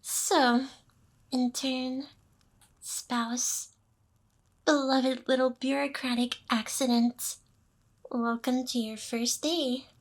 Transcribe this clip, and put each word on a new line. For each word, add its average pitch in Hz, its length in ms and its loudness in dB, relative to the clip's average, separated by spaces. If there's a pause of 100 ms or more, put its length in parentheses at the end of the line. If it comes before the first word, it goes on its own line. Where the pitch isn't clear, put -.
So, 262 640 4 (640)
intern, 254 720 -2 (760)
spouse, - 880 -4 (960)
beloved 262 640 2
little 262 240 4
bureaucratic 262 880 -2 (140)
accident, 240 880 0 (720)
welcome 240 560 -2
to 254 120 -4
your 220 180 -4
first 233 460 -4
day. 285 440 0 (140)